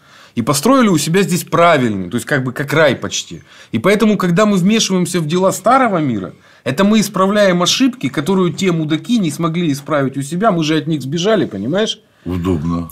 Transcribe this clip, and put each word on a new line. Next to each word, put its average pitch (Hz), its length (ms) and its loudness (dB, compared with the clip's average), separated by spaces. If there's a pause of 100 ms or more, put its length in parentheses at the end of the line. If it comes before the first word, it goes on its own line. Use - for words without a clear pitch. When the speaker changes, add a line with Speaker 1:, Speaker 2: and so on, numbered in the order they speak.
(340)
Speaker 1:
и 117 80 -4
построили 226 460 2
у 170 100 2
себя 170 240 0
здесь 165 220 -2
правильный, 123 640 2
то 120 60 -4
есть, 113 100 -6
как 135 180 -2
бы, 127 80 -6
как 139 200 -6
рай 147 220 4
почти. - 480 -10 (300)
И 113 60 -2
поэтому, 208 380 2
когда 185 300 2
мы 208 100 2
вмешиваемся 185 640 0
в 160 60 -4
дела 185 260 2
старого 226 460 2
мира, 107 340 -4 (320)
это 139 200 0
мы 220 160 4
исправляем 190 640 2
ошибки, 240 460 0
которую 175 440 0
те 185 200 -2
мудаки 160 460 -2
не 170 120 0
смогли 165 400 -2
исправить 139 460 -2
у 139 60 -6
себя. 175 280 -2
Мы 165 140 0
же 156 120 0
от 143 100 -2
них 156 160 -2
сбежали, 170 440 0
понимаешь? 143 540 -4 (240)
Speaker 2:
Удобно. 85 680 -4